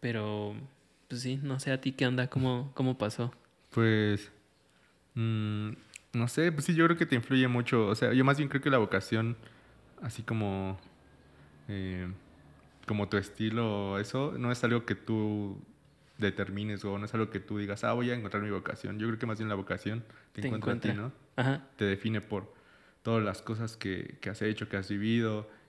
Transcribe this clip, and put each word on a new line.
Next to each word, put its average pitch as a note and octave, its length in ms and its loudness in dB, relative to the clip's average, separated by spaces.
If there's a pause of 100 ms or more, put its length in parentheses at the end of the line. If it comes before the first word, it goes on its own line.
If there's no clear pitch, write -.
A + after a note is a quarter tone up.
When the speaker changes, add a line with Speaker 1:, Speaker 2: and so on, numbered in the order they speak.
Speaker 1:
Pero, G#2+ 540 -2 (540)
pues B2 140 -8
sí, C3 200 -2
no C3+ 180 -2
sé C3+ 120 0
a C3 80 0
ti C3 120 -2
qué C3+ 140 2
onda, B2 220 2
cómo, C3 460 0
cómo B2+ 220 2
pasó. A#2 380 -2 (360)
Speaker 2:
Pues, G#2+ 600 4 (840)
mm, G#2+ 560 0 (420)
no A#2+ 160 2
sé, E3 240 2
pues D3 140 -2
sí, F3 80 4
yo D#3+ 120 8
creo E3+ 100 6
que E3+ 100 2
te C#3 100 2
influye B2+ 320 4
mucho, A#2+ 380 4
o G2+ 80 4
sea, A2+ 180 2
yo C3 120 6
más C#3 140 6
bien D3 100 0
creo C3+ 140 -2
que D3 80 2
la C3+ 80 6
vocación, A2 580 0 (640)
así A#2 220 -8
como... G2 560 -2 (920)
Eh, F#2 380 -4 (800)
como G#2 220 0
tu G#2+ 80 0
estilo, G#2 840 0
eso, C3 400 -2
no A#2+ 140 0
es A#2+ 120 -2
algo A#2 220 4
que G#2+ 80 0
tú G#2 640 -2 (580)
determines G2+ 680 -2
o G2+ 140 -2
no G2+ 60 -4
es G#2+ 100 -8
algo A2 160 0
que G2 100 -4
tú G#2 180 -6
digas, G2+ 260 -4
"Ah, G#2+ 80 2
voy B2 180 0
a B2 40 0
encontrar G#2+ 280 -4
mi G#2 80 -4
vocación". G2 480 -6
Yo G#2+ 80 -2
creo A2+ 120 -2
que A#2+ 80 -4
más G#2+ 120 -2
bien A2 100 -4
la G#2+ 60 0
vocación G#2 500 -4 (280)
te - 80 -10
Speaker 1:
Te C3 80 -2
Speaker 2:
encuentra A2 240 -2
a A#2+ 80 -2
ti, - 80 -2
Speaker 1:
encuentra. A#2+ 60 2 (120)
Speaker 2:
¿no? C#3+ 60 -8 (240)
Speaker 1:
Ajá. C3+ 300 2 (100)
Speaker 2:
Te - 80 0
define G2+ 360 0
por G2 320 -6 (500)
todas A2+ 200 2
las G2 200 -2
cosas A2+ 340 -4
que, F#2 440 -6
que G2 100 -6
has G2+ 120 -6
hecho, G#2+ 260 -2
que - 100 -4
has F#2 100 -6
vivido, A2 600 0 (200)